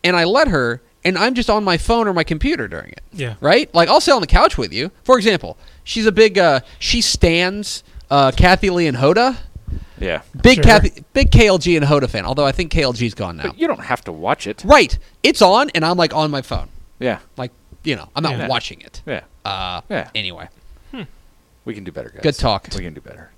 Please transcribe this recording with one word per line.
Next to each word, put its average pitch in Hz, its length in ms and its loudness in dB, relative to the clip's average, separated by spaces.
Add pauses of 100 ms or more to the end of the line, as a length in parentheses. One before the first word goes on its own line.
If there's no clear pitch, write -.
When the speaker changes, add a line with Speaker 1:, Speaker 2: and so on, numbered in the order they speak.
Speaker 1:
and 180 140 0
I 170 80 2
let 262 240 2
her, 123 320 -2 (240)
and 180 140 -2
I'm 240 160 0
just 233 160 -2
on 214 140 0
my 180 120 0
phone 226 320 0
or 185 60 -4
my 160 100 0
computer 165 420 -4
during 78 220 -12
it. - 140 -20 (100)
Speaker 2:
Yeah. 127 300 -10
Speaker 1:
Right? 208 320 2
Like, 170 160 4
I'll 277 100 6
sit 349 120 2
on 233 100 2
the 151 40 -6
couch - 300 4
with 101 160 -6
you. 127 180 -6 (140)
For 254 140 4
example, 190 400 -2 (260)
she's 220 220 -4
a 220 60 4
big, 202 260 4
uh, 156 220 4 (180)
she - 240 -2
stans, 180 800 -2 (260)
uh, 139 240 2
Kathy 185 360 4
Lee 175 160 0
and 131 100 -2
Hoda. 214 400 2 (600)
Speaker 3:
Yeah. 87 240 -6 (200)
Speaker 1:
Big 254 120 8
Speaker 2:
Sure. 151 100 0
Speaker 1:
Kathy, - 480 4
big 269 180 2
K 226 160 8
L 190 120 4
G 170 180 2
and 147 80 2
Hoda 143 240 2
fan, 101 160 -6
although 135 220 -2
I 135 60 0
think 170 180 -4
K 160 100 0
L 127 140 -2
G's 113 180 -4
gone 87 240 -10
now. 73 120 -10
Speaker 3:
But - 100 -14
you 339 80 -2
don't - 180 -6
have - 200 -6
to 90 80 -12
watch 87 340 -6
it. 104 180 -10
Speaker 1:
Right. 185 340 4 (240)
It's 269 200 2
on, 220 320 4
and 160 100 -2
I'm, 175 140 -2
like, 165 160 0
on 156 160 -2
my 139 100 -6
phone. - 280 -10 (300)
Speaker 3:
Yeah. 120 200 -4 (180)
Speaker 1:
Like, 123 160 -10 (320)
you 143 120 -4
know, - 200 -16
I'm 147 60 -4
not 131 160 -4
Speaker 2:
Yeah. - 100 -6
Speaker 1:
watching - 320 -6
it. - 240 -20
Speaker 3:
Yeah. - 200 -10 (200)
Speaker 1:
Uh, 92 460 -8
Speaker 3:
Yeah. 165 240 -8
Speaker 1:
anyway. 90 340 -10 (420)
Speaker 2:
Hmm. 247 120 -14 (640)
Speaker 3:
We 120 80 -10
can 101 100 -16
do - 80 -14
better, - 160 -14
guys. - 140 -20
Speaker 1:
Good 147 160 -2
talk. 107 360 -4
Speaker 3:
We 98 80 -8
can 85 120 -14
do 73 80 -20
better. - 360 -20